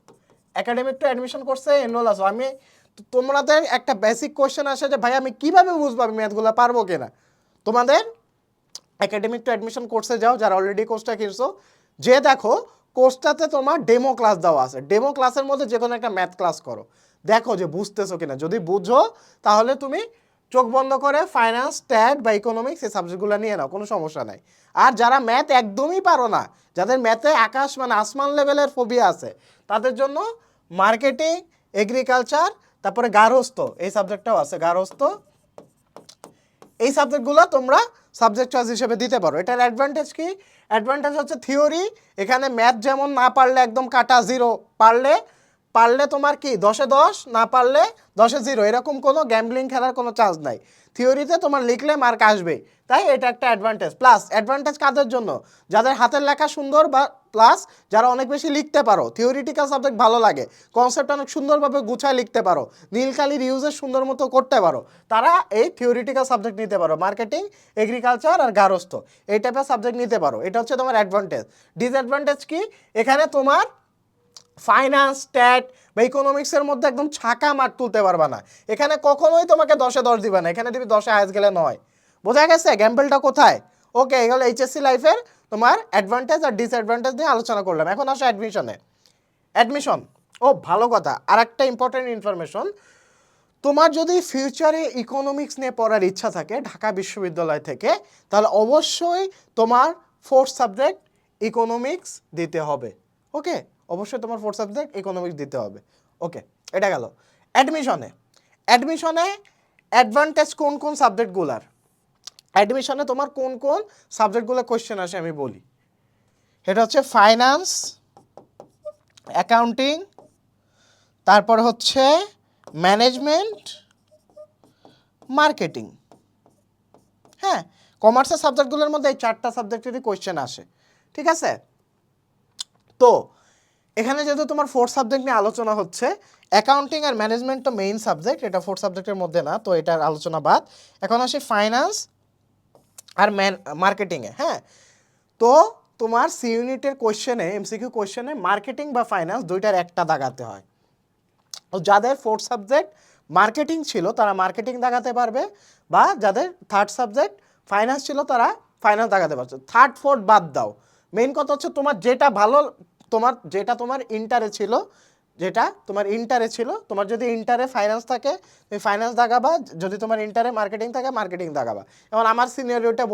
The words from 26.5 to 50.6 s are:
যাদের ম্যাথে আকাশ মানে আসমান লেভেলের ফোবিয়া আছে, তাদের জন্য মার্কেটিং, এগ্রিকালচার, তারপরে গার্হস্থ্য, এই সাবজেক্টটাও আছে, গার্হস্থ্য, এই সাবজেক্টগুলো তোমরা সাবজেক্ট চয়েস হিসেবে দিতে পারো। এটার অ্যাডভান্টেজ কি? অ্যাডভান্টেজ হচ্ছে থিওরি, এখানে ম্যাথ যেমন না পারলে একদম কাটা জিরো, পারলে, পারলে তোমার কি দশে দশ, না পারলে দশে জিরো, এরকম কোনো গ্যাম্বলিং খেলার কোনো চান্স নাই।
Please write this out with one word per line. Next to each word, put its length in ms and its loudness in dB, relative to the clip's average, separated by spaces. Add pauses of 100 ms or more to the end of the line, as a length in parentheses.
যাদের 220 0
ম্যাথে 300 0
আকাশ 500 2
মানে 160 -2
আসমান 360 -2
লেভেলের 380 0
ফোবিয়া 400 0
আছে, 260 -4 (320)
তাদের 280 -2
জন্য 420 -4 (340)
মার্কেটিং, 720 0 (320)
এগ্রিকালচার, 760 0 (320)
তারপরে 260 -2
গার্হস্থ্য, 680 2
এই 120 -6
সাবজেক্টটাও 460 -2
আছে, 220 -4
গার্হস্থ্য, 640 -2 (1600)
এই 140 0
সাবজেক্টগুলো 520 2
তোমরা 340 2 (360)
সাবজেক্ট 380 0
চয়েস 160 -2
হিসেবে 280 -2
দিতে 220 -2
পারো। 200 0
এটার 200 -2
অ্যাডভান্টেজ 540 -2
কি? 240 -8 (320)
অ্যাডভান্টেজ 480 -2
হচ্ছে 180 -4
থিওরি, 560 -2 (260)
এখানে 320 0
ম্যাথ 280 2
যেমন 340 0
না 180 4
পারলে 320 4
একদম 280 0
কাটা 340 4
জিরো, 420 0 (140)
পারলে, 420 6 (520)
পারলে 340 4
তোমার 300 0
কি 200 -4
দশে 300 2
দশ, 420 4
না 180 2
পারলে 380 4 (340)
দশে 220 4
জিরো, 240 0
এরকম 360 0
কোনো 240 2
গ্যাম্বলিং 440 -2
খেলার 240 -2
কোনো 200 -6
চান্স 260 2
নাই। 200 -8 (360)